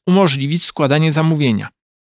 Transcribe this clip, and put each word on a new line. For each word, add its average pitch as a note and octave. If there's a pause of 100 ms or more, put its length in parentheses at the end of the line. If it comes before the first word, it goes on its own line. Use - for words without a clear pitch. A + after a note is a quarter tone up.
umożliwić E3
składanie D3+
zamówienia. D3 (380)